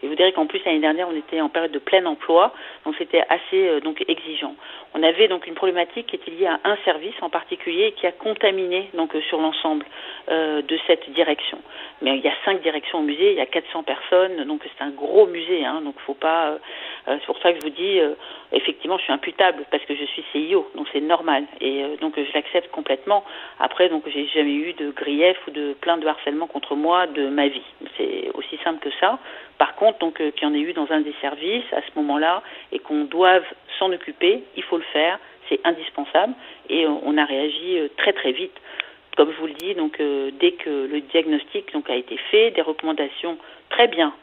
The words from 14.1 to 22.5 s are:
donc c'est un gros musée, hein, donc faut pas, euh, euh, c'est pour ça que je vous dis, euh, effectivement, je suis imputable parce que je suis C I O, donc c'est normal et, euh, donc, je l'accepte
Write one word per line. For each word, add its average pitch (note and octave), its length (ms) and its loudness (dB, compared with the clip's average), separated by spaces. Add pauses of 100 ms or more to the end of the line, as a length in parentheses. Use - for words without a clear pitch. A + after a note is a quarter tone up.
donc D3+ 180 -4
c'est - 200 -10
un C#3+ 60 -4
gros D3 380 6
musée, E3+ 380 -2
hein, D3+ 180 -2
donc C#3+ 120 -6 (100)
faut C#3 80 -6
pas, D#3+ 340 2
euh, D3+ 100 -2 (500)
euh, C3+ 120 0
c'est - 60 -12
pour - 140 -4
ça F3 140 6
que D#3+ 60 -4
je D3 40 -10
vous D3+ 120 -4
dis, F#3 240 2
euh, D3+ 140 4 (380)
effectivement, - 460 0
je - 60 -4
suis - 100 -2
imputable D#3 580 2
parce - 140 0
que C#3+ 100 -4
je C#3+ 100 -6
suis D3+ 180 -10 (100)
C C#3+ 60 0
I D#3+ 160 0
O, - 200 2
donc D3+ 160 -6
c'est C#3+ 100 0
normal D#3 440 2 (160)
et, C#3 220 -2
euh, D3 180 -6
donc, D#3 160 -4
je C#3+ 160 -4
l'accepte E3+ 380 -2